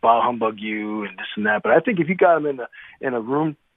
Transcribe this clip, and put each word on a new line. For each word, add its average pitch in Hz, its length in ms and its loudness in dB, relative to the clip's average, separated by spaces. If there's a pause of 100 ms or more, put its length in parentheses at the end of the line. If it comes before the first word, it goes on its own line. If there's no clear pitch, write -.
bah 117 200 6
humbug 113 380 -2
you 107 440 -6
and 98 140 -12
this - 180 -12
and 107 100 -4
that. 107 180 0
But - 80 2
I 143 80 8
think 185 200 -4
if 156 80 0
you 185 80 -2
got 175 220 4
him 151 80 -2
in 139 120 -4
the, 120 100 -10 (340)
in 127 120 -4
a 120 60 -2
room 147 380 -2 (200)